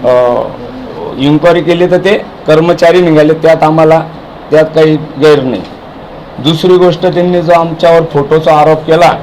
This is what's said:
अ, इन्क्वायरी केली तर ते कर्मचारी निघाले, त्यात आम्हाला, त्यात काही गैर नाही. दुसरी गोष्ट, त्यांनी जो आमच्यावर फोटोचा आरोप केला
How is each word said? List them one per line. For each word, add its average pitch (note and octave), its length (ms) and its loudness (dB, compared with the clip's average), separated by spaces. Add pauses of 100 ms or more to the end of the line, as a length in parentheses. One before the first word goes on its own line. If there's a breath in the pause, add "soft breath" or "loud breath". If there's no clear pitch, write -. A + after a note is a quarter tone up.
अ, B2 380 0 (760)
इन्क्वायरी D#3 440 2
केली E3+ 300 0
तर F3+ 60 0
ते G3 200 0 (300)
कर्मचारी E3+ 540 2
निघाले, D#3 320 2
त्यात D#3+ 300 2
आम्हाला, D#3+ 400 2 (480)
त्यात D#3 140 4
काही D#3 300 2
गैर C#3+ 480 0
नाही. A2 180 -4 (800)
दुसरी E3 380 0
गोष्ट, F3+ 240 2
त्यांनी F3+ 400 0
जो E3+ 100 -2
आमच्यावर E3 520 2
फोटोचा D#3 500 0
आरोप D3+ 240 2
केला D#3+ 460 2